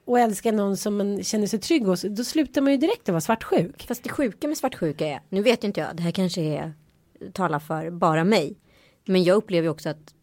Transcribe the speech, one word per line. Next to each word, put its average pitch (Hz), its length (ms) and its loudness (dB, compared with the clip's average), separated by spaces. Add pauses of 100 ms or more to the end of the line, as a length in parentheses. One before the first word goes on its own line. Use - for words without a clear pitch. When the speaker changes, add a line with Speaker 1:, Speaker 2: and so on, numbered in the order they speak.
Speaker 1:
och 247 160 2
älskar 226 320 2
någon 202 240 2
som 208 200 -2
man 202 280 -2
känner 208 220 0
sig 208 140 -2
trygg 269 260 2
hos, 180 160 0
då 208 220 -4
slutar 294 380 0
man 277 100 4
ju 277 60 2
direkt 359 300 0
att 190 40 2
vara 165 80 2
svartsjuk. - 680 -2
Speaker 2:
Fast - 140 -8
det 247 60 -10
sjuka 294 400 -2
med 302 80 -2
svartsjuka 165 500 -4
är, 147 220 -6
nu 190 140 0
vet 226 220 2
inte 202 160 -4
jag, 156 160 -6
det 170 60 -4
här 170 80 0
kanske 180 300 -2
är, 151 320 -4 (600)
talar 156 260 -2
för 160 320 -6
bara 170 340 2
mig. 180 320 2 (500)
Men 185 180 4
jag 180 120 6
upplever 196 280 2
ju 165 60 0
också 156 180 -6
att - 340 -10